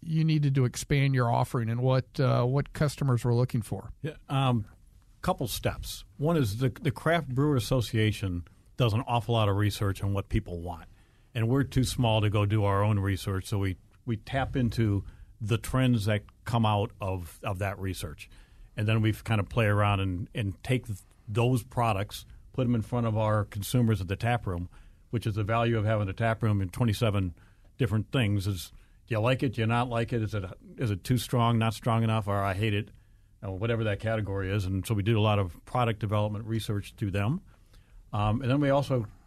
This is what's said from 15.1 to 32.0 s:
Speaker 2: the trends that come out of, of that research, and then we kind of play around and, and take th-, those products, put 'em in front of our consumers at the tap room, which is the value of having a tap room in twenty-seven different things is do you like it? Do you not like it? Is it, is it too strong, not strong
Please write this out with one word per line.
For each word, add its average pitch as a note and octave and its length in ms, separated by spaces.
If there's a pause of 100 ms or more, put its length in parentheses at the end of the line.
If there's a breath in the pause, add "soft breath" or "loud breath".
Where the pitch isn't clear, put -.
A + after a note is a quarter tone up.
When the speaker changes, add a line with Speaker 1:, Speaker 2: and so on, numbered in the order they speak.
Speaker 2:
the A2 160
trends B2 480
that G#2 160 (220)
come A2+ 240
out G#2+ 240 (100)
of, F#2+ 420
of G2+ 140
that G2 220
research, F#2 500 (480 soft breath)
and G#2+ 100
then A2 140
we A2 100
kind G#2+ 280
of F#2+ 100
play A#2 160
around G#2 360
and, F#2+ 340
and G2+ 280
take C3 220
th-, G2+ 140 (280)
those A#2+ 360
products, G#2+ 640 (260 soft breath)
put C3 140
'em A#2+ 80
in A2 80
front A#2+ 240
of G#2+ 100
our G#2+ 280
consumers A2 560
at F2+ 60
the G2 80
tap A#2+ 300
room, F2 240 (400 soft breath)
which A2+ 160
is A2 80
the G#2+ 100
value A#2 360
of G#2 60
having G#2 220
a F#2+ 60
tap A2+ 300
room G#2 180
in F#2+ 80
twenty-seven G2+ 640 (460 soft breath)
different A2 320
things G#2 340
is F#2+ 260 (360 soft breath)
do - 80
you G#2+ 40
like B2+ 240
it? C3 100
Do A#2+ 80
you A2 60
not A#2+ 220
like A#2 240
it? A#2 100
Is G2+ 100
it, G2+ 100 (340)
is A#2+ 140
it G2 120
too B2+ 140
strong, A#2 420
not A2+ 140
strong A2+ 300